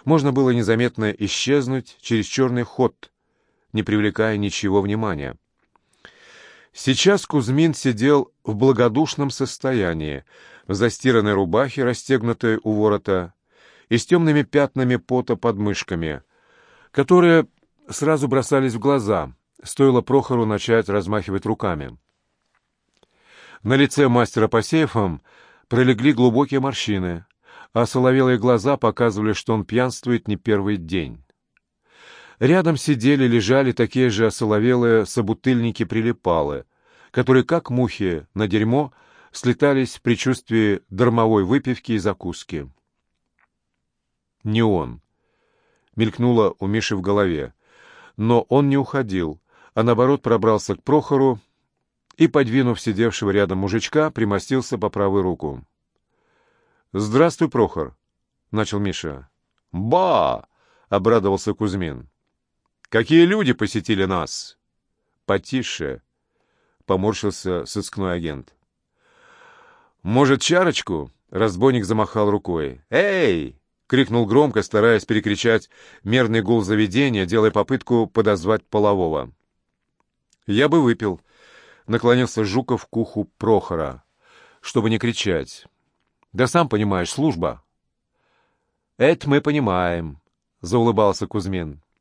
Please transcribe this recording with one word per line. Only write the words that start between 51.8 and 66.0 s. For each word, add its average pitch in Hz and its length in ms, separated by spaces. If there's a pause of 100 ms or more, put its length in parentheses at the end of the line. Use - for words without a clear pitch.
и, 165 120
подвинув 123 520
сидевшего 110 500
рядом 95 280
мужичка, 113 520
примостился 113 680
по 98 120
правую 98 320
руку. 76 420 (1300)
«Здравствуй, 131 560
Прохор», — 90 480 (540)
начал 104 280
Миша. 80 500 (440)
«Ба!» — 110 720 (420)
обрадовался 98 640
Кузьмин. 87 540 (800)
«Какие 151 360
люди 180 280
посетили 101 520
нас?» - 540 (640)
«Потише», — 90 800 (840)